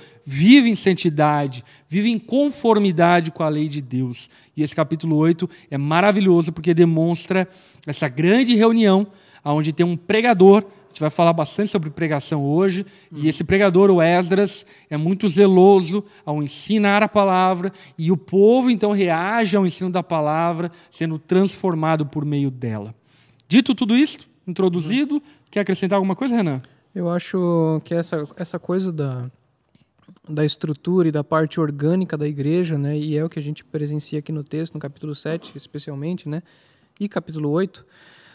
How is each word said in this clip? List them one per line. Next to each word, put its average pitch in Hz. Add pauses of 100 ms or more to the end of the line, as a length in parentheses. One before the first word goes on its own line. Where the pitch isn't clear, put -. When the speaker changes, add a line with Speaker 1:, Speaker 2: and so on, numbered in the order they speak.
(260)
Speaker 1:
viva 214
em 220
santidade, 151 (240)
viva 202
em 226
conformidade 196
com -
a 156
lei 151
de 147
Deus. 127 (260)
E 151
esse 151
capítulo 160
oito 165 (220)
é 139
maravilhoso 170
porque 165
demonstra 170 (380)
essa 147
grande 190
reunião 214 (360)
onde 151
tem 170
um 175
pregador. 208
A -
gente -
vai 151
falar 170
bastante 165
sobre 160
pregação 147
hoje, 185 (280)
Speaker 2:
Uhum. 156
Speaker 1:
e 151
esse 160
pregador, 196
o 175
Esdras, 180 (240)
é 151
muito 185
zeloso 190 (240)
ao 151
ensinar 202
a 208
palavra, 185 (240)
e 165
o 185
povo 233
então 208
reage 196
ao 196
ensino 180
da 180
palavra, 165 (180)
sendo 160
transformado 165
por 143
meio 143
dela. 113 (540)
Dito 240
tudo 214
isso, 285 (280)
introduzido, 185
Speaker 2:
Uhum. 294 (280)
Speaker 1:
quer 208
acrescentar 190
alguma 190
coisa, 254
Renan? 165 (340)
Speaker 3:
Eu 175
acho 170
que -
essa, 165 (100)
essa 175
coisa 185
da, 131 (1000)
da 151
estrutura 165
e 156
da 151
parte 156
orgânica 160
da 151
igreja, 151
né, 143
e 151
é 151
o 165
que 165
a 156
gente 147
presencia 151
aqui 151
no 151
texto, 156
no 151
capítulo 151
sete, 160
especialmente, 151
né, 156 (560)
e 202
capítulo 156
oito, 185 (500)